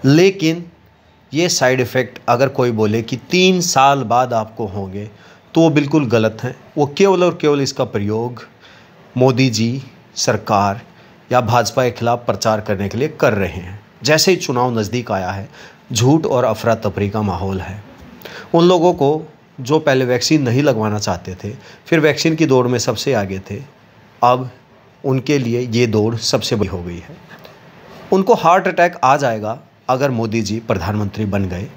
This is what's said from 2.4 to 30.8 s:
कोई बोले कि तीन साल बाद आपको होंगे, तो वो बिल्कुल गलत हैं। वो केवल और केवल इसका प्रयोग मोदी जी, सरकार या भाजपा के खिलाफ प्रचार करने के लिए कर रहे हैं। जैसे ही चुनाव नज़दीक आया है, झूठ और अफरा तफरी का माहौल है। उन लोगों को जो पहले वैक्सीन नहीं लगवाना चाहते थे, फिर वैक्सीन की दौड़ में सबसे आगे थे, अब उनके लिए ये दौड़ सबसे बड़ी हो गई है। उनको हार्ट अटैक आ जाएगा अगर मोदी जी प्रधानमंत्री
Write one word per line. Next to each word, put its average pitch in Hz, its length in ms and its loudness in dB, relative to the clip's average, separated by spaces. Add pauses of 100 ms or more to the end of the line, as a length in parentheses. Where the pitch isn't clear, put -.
कोई 131 240 0
बोले 110 300 0
कि 113 140 -6
तीन 185 460 2
साल 139 420 2
बाद 120 300 0
आपको 110 320 -4
होंगे, 98 440 -10 (440)
तो 165 80 4
वो 165 80 6
बिल्कुल 147 360 0
गलत 110 380 0
हैं। 123 120 -8 (220)
वो 147 80 2 (120)
केवल 190 260 4
और 170 180 0
केवल 143 200 2
इसका 135 220 -4
प्रयोग 110 600 -6 (720)
मोदी 127 320 4
जी, 117 340 -2 (320)
सरकार 104 680 0 (500)
या 123 100 4
भाजपा 117 420 0
के 123 80 0
खिलाफ 120 340 -2
प्रचार 110 360 -2
करने 101 280 -4
के 110 80 -8
लिए 135 100 -2
कर 143 260 0
रहे 90 280 -4
हैं। 92 180 -16 (240)
जैसे 156 280 2
ही 175 60 4
चुनाव 123 420 -2
नज़दीक 110 320 -4
आया 92 180 -4
है, 98 200 -8 (440)
झूठ 131 320 2
और 123 180 0
अफरा 113 320 0
तफरी 104 340 -4
का 107 120 -2
माहौल 95 400 -4
है। 92 220 -12 (720)
उन 170 100 6
लोगों 175 300 4
को 156 340 0 (340)
जो 139 180 0
पहले 135 260 2
वैक्सीन 127 360 2
नहीं 127 220 2
लगवाना 107 360 0
चाहते 92 360 -6
थे, 101 160 -12 (360)
फिर 165 120 2
वैक्सीन 156 360 2
की 160 100 2
दौड़ 127 220 4
में 123 120 0
सबसे 123 340 -2
आगे 98 260 -2 (120)
थे, 101 100 -10 (640)
अब 127 260 2 (560)
उनके 131 320 0
लिए 120 220 -2
ये 120 280 0
दौड़ 110 280 0
सबसे - 400 -2
बड़ी 101 120 0
हो 95 160 -8
गई 87 140 -10
है। - 200 -18 (920)
उनको 190 220 2
हार्ट 175 340 4
अटैक 175 360 2
आ 135 140 4
जाएगा 113 420 -4 (300)
अगर 131 220 0
मोदी 113 300 -2
जी 104 180 -4
प्रधानमंत्री 104 680 -4